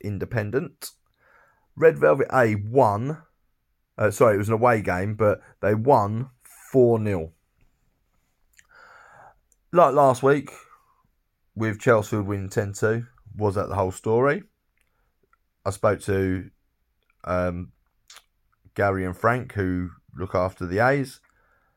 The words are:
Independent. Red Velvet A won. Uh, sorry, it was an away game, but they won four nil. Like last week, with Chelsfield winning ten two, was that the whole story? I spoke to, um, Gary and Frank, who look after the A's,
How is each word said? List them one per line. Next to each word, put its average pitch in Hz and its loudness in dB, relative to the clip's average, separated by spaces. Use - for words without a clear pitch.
Independent. 104 -6
Red 160 4
Velvet 147 2
A 117 2
won. 113 0
Uh, 107 0
sorry, 110 4
it - -2
was 104 -4
an 113 0
away 113 2
game, 98 -4
but 104 0
they 104 0
won 113 0
four 117 4
nil. 92 -4
Like 165 6
last 135 4
week, 139 2
with 107 -4
Chelsfield 107 0
winning 98 -8
ten 101 -6
two, 110 -2
was 101 -2
that 95 -4
the - -8
whole 95 -2
story? 131 -2
I 98 0
spoke 101 0
to, 95 -2
um, 90 -4
Gary 98 -2
and 90 -6
Frank, 120 -2
who 92 -4
look 92 -8
after 92 -4
the 90 -4
A's, 135 -2